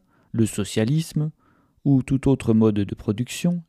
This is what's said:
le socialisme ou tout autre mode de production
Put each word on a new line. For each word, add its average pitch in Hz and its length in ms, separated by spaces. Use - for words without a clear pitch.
le 113 140
socialisme 147 840
ou 135 180
tout 135 260
autre 127 240
mode 110 220
de 101 200
production 143 720